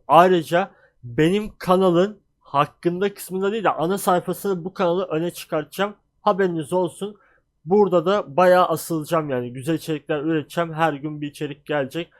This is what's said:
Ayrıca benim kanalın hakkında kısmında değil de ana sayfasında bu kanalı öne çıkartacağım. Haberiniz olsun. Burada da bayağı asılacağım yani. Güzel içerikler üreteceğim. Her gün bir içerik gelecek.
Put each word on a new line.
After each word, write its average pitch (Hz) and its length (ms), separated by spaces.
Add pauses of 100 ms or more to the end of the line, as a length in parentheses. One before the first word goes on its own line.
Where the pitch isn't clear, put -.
Ayrıca 175 640 (320)
benim 165 540
kanalın 185 640 (200)
hakkında 175 760
kısmında 190 380
değil 220 120
de 165 60
ana 160 280
sayfasında 180 680
bu 185 80
kanalı 185 300
öne 165 280
çıkartacağım. 170 640 (260)
Haberiniz 180 520
olsun. 185 440 (480)
Burada 180 400
da 185 320
bayağı 180 280
asılacağım 160 640
yani. 123 240
Güzel 135 200
içerikler 151 460
üreteceğim. 160 540
Her 156 200
gün 147 280
bir 147 60
içerik 143 380
gelecek. 151 440 (100)